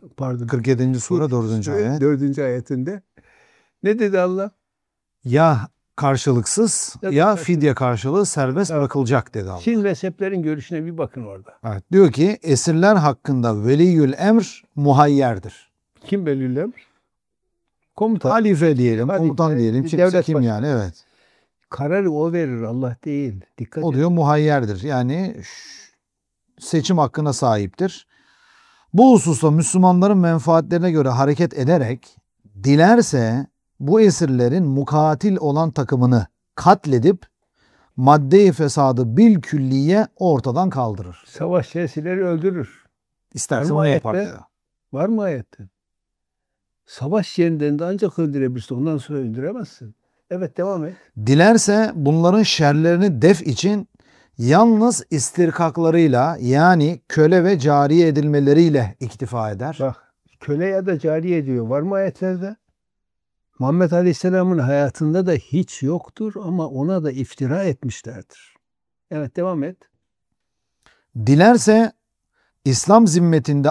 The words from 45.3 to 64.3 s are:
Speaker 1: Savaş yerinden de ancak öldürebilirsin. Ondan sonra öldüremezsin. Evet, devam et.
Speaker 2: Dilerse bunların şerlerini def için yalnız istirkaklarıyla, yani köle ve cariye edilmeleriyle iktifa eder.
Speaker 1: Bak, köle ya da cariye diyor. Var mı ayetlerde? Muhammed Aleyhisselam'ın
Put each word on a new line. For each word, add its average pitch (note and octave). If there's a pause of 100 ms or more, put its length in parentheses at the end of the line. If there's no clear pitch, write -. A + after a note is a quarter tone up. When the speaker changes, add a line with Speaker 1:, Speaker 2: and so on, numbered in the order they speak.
Speaker 1:
Savaş F3
yerinden D3
de E3
ancak F#3
öldürebilirsin. C3+
Ondan D3
sonra D3
öldüremezsin. C3 (360)
Evet, F3+
devam F3+
et. F3+ (300)
Speaker 2:
Dilerse G#3
bunların E3
şerlerini D#3+
def F3
için F#3+ (500)
yalnız G#3+
istirkaklarıyla, D#3+
yani D3+
köle E3
ve F#3+
cariye D3
edilmeleriyle D3
iktifa A#2+
eder. B2
Speaker 1:
Bak, - (260)
köle D3
ya F#3+
da F3+
cariye D#3+
diyor. A#2+
Var C3+
mı F#3+
ayetlerde? F#3 (1000)
Muhammed D3+
Aleyhisselam'ın F3+